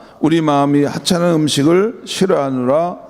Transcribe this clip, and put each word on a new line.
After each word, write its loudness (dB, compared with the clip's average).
우리 2
마음이 2
하찮은 -2
음식을 0
싫어하노라." -2